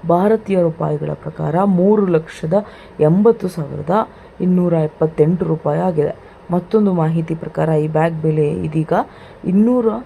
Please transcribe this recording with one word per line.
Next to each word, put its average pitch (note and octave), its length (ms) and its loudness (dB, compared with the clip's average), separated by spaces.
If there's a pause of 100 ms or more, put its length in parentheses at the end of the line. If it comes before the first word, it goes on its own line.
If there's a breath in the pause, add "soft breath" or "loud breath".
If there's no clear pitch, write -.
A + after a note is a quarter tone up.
ಭಾರತೀಯ G3 540 2
ರೂಪಾಯಿಗಳ D#3 500 -2
ಪ್ರಕಾರ D#3 520 -2
ಮೂರು G3+ 420 4
ಲಕ್ಷದ D#3+ 480 -2 (460 loud breath)
ಎಂಬತ್ತು F#3+ 480 4
ಸಾವಿರದ D3 600 -4 (320 loud breath)
ಇನ್ನೂರ F3+ 320 2
ಎಪ್ಪತ್ತೆಂಟು D#3+ 720 0
ರೂಪಾಯಿ D#3+ 360 -2
ಆಗಿದೆ. E3 360 -2 (340 loud breath)
ಮತ್ತೊಂದು F#3 420 0
ಮಾಹಿತಿ E3 420 -2
ಪ್ರಕಾರ D#3+ 340 -4
ಈ D#3 200 0
ಬ್ಯಾಗ್ D#3+ 260 0
ಬೆಲೆ D#3 360 0
ಇದೀಗ D#3+ 420 -4 (520 loud breath)
ಇನ್ನೂರ A3 420 2 (180)